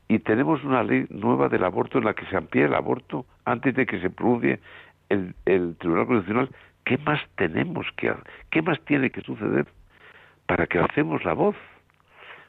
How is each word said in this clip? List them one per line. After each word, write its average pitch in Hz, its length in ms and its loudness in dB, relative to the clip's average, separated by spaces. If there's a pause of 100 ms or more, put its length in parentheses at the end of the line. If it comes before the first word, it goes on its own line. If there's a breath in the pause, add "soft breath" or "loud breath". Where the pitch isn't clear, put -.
Y 110 120 2
tenemos 135 420 0
una 131 220 2
ley 131 240 0
nueva 131 400 0
del 107 160 0
aborto 113 340 0
en 113 60 0
la 104 100 0
que - 120 -12
se 95 100 -4
amplía 123 300 2
el 135 80 2
aborto 131 520 -4 (180)
antes 120 300 0
de 123 120 0
que 95 140 -4
se 92 100 -2
pronuncie 123 500 0 (480 loud breath)
el, 95 260 0 (120)
el 90 320 2
Tribunal 87 280 2
Constitucional. 120 440 0 (340 loud breath)
¿Qué 131 140 0
más 151 220 0 (160)
tenemos 110 500 -2 (100)
que 57 140 -2
ha-, - 120 -4 (280 loud breath)
qué 160 120 0
más 160 220 0
tiene 139 260 2
que - 120 -10
suceder 117 440 -2 (800 loud breath)
para 85 200 0
que 87 120 0
alcemos 147 460 0
la 85 80 0
voz? 185 240 2 (920 loud breath)